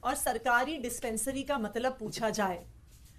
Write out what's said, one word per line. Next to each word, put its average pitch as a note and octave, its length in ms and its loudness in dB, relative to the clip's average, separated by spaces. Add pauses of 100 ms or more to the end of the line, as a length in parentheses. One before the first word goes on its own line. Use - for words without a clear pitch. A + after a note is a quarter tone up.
और B3+ 100 2
सरकारी B3+ 600 2
dispensary A#3+ 640 -2
का C4+ 160 0
मतलब A#3+ 420 0
पूछा A3 300 -2
जाए, F#3+ 360 0 (520)